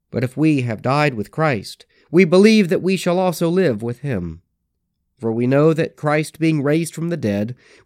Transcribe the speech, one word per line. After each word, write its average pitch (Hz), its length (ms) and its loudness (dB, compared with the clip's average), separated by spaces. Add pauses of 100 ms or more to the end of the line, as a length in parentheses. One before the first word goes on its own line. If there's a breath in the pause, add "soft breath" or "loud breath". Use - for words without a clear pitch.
(120)
But 110 120 -4
if 127 140 -6
we 151 240 2
have 117 220 -6
died 143 320 0
with 104 160 -8
Christ, 143 560 -4 (240)
we 175 120 6
believe 196 460 6
that 175 140 -2
we 185 140 0
shall 175 200 -2
also 175 320 -2
live 165 320 0
with 120 200 -8
him. 87 420 -6 (760)
For 113 140 -4
we 120 160 -2
know 147 260 4
that 160 240 -4
Christ, 151 400 -2
being 156 240 0
raised 156 320 0
from 165 160 -6
the 175 80 -4
dead, 110 380 -2 (300 soft breath)